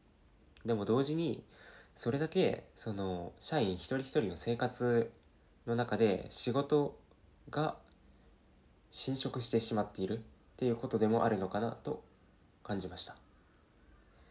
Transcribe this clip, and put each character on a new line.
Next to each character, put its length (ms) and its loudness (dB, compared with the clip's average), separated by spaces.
で 80 0
も 140 0
同 160 4
時 140 -2
に、 280 -2
そ 160 -2
れ 80 0
だ 100 -2
け、 360 2
そ 200 -6
の、 440 -4
社 220 0
員 140 2
一 100 -8
人 140 -2
一 100 -6
人 140 2
の 140 -2
生 200 0
活 560 0
の 100 0
中 200 0
で 340 4
仕 200 0
事 480 2
が 260 -2
侵 260 -2
食 240 -2
し 100 -2
て 100 4
し 140 2
ま 80 4
っ 80 -8
て 120 -8
い 40 0
る 120 -2
っ 20 -10
て 100 -2
い 40 4
う 60 0
こ 120 -6
と 100 0
で 100 4
も 160 4
あ 40 4
る 100 2
の 100 -2
か 120 -2
な 120 -2
と 320 -6
感 160 -4
じ 100 -6
ま 80 -12
し 100 0
た。 100 -12